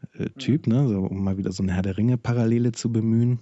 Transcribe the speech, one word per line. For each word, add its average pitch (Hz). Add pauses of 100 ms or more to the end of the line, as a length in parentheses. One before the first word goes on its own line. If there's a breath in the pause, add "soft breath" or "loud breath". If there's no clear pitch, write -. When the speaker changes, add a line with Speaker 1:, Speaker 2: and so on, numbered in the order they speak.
(140)
Speaker 1:
äh, - (100)
Typ, -
Speaker 2:
Mhm. 113
Speaker 1:
ne? 135
So, 98
um 95
mal 95
wieder 98
so 101
eine 95
Herr 92
der 95
Ringe-Parallele 120
zu 117
bemühen. 113